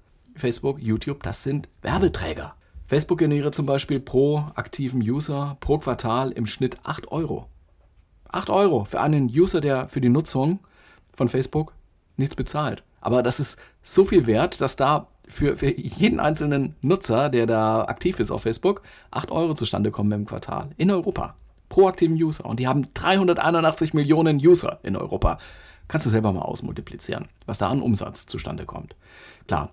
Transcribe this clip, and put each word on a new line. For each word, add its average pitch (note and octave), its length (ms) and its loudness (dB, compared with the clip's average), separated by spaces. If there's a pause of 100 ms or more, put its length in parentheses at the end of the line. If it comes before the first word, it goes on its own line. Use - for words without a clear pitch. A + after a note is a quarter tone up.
(340)
Facebook, C#3 480 -4
YouTube, A2 400 -2
das - 220 -2
sind C#3+ 240 -4 (140)
Werbeträger. - 720 -2 (320)
Facebook D3+ 300 2
generiert D3 360 2
zum D3 120 -2
Beispiel C#3 340 0
pro D3 460 2 (100)
aktiven B2+ 460 -4
User C#3+ 580 -2
pro D3 180 0
Quartal B2 540 -2
im A#2 140 -4
Schnitt - 360 -4
acht - 300 -10
Euro. D3+ 340 -6 (840)
Acht F#3 220 -6
Euro E3+ 360 4
für - 140 -4
einen C#3 280 2
User, E3 320 2
der C#3 280 0
für - 120 -6
die A#2+ 80 4
Nutzung D3 500 2 (560)
von B2+ 140 2
Facebook D3+ 460 -2 (420)
nichts C3+ 180 -2
bezahlt. C#3 480 -4 (180)
Aber - 220 2
das E3+ 180 0
ist - 180 0 (240)
so - 220 6
viel F3 220 4
wert, A#2 340 2
dass C3+ 160 2
da C#3+ 320 0 (180)
für, - 300 -2
für - 180 0
jeden - 460 0
einzelnen D3 640 0
Nutzer, C#3+ 480 2
der A#2+ 160 2
da A2 380 2
aktiv - 360 -4
ist G#2+ 100 -2
auf A2+ 120 -6
Facebook, F3 400 -2 (280)
acht - 200 -8
Euro D#3+ 240 -2
zustande G#2+ 360 -2
kommen G#2 220 -2
im G#2 140 -4
Quartal - 500 -8
in F3+ 140 2
Europa. - 460 -2 (340)
Pro F#3+ 180 8
aktiven E3 280 2
User. D#3+ 280 -2
Und A2+ 160 -4
die B2+ 80 0
haben C3+ 240 0
dreihunderteinundachtzig E3+ 1040 2
Millionen D3+ 420 4
User E3+ 460 4
in G2 140 -4
Europa. F#2 420 -2 (500)
Kannst D#3 160 -2
du A#2 60 2
selber A2 220 2
mal F#2 100 -4
ausmultiplizieren, - 840 -8 (200)
was G2+ 100 -6
da - 140 0
an C3+ 100 0
Umsatz - 460 -2
zustande - 400 -10
kommt. - 300 -14 (500)
Klar, D2 260 -4